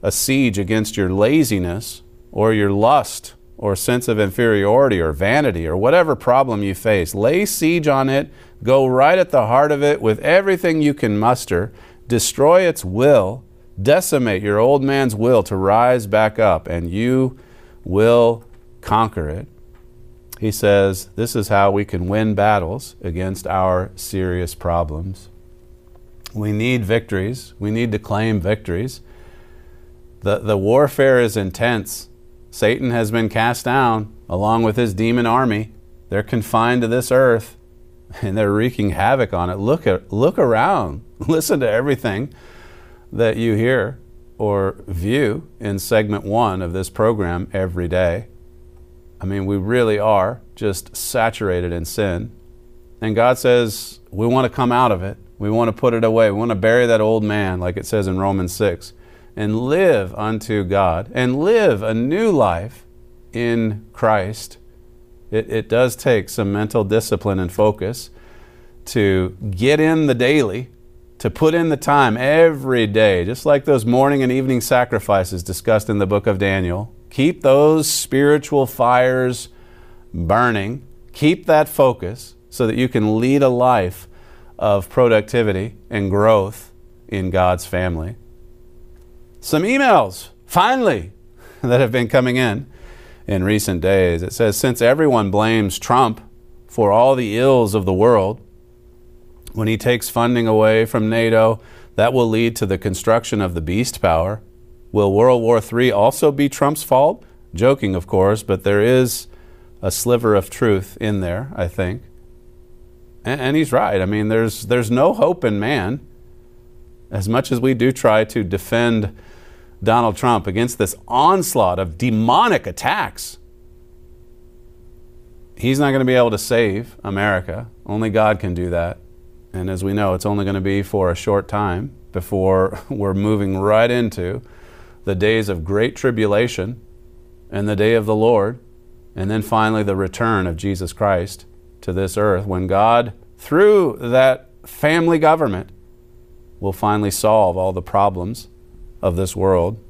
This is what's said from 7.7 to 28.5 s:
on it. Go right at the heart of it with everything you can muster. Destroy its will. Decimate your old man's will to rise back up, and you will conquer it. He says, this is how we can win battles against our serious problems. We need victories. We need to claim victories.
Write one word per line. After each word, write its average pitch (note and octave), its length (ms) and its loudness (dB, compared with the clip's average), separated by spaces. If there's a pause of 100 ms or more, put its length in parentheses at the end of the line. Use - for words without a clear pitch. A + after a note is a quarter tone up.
on C3+ 200 2
it. C#3 220 -2 (320)
Go C3 240 4
right C3+ 320 4
at F#3 140 0
the A#2+ 160 2
heart C#3 240 4
of C#3+ 100 0
it D3 180 2
with A2 200 0
everything F3 600 2
you D3 140 2
can A2 240 -2
muster. G#2+ 560 -2 (340)
Destroy D3+ 600 2
its - 180 -4
will. A2 580 2 (380)
Decimate B2+ 600 2
your G#2 160 2
old C3 240 4
man's C3+ 320 0
will A2+ 260 4
to G2 140 -4
rise G#2+ 500 2
back G#2+ 320 0
up, F#2+ 300 2
and E2+ 240 -6
you B2+ 480 -2 (440)
will A#2 600 2 (380)
conquer G#2+ 460 -2
it. F2+ 200 -10 (920)
He A2 120 -4
says, G2 640 2
this A2+ 200 -4
is G#2 120 -2
how G2+ 240 2
we G2+ 120 -2
can F2+ 240 -6
win G#2+ 280 -2
battles G2+ 640 -2
against F#2 460 -8
our F#2 480 0
serious F2+ 580 -6
problems. E2+ 760 -6 (1040)
We G#2 180 -4
need A2+ 340 -2
victories. G#2+ 720 -4
We G#2 140 -4
need A2+ 200 -2
to G2+ 80 -2
claim G#2+ 400 -2
victories. G2+ 600 -6 (1200)